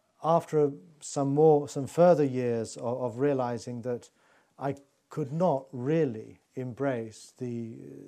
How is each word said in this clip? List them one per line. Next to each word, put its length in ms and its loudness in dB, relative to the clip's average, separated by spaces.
after 480 2
some 340 -4
more, 360 6
some 180 -6
further 380 6
years 520 -2
of, 240 -4
of 200 -6
realizing 600 -2
that 280 -8
I 160 -4
could 240 -6
not 380 0
really 720 -2
embrace 840 -6
the, 380 -8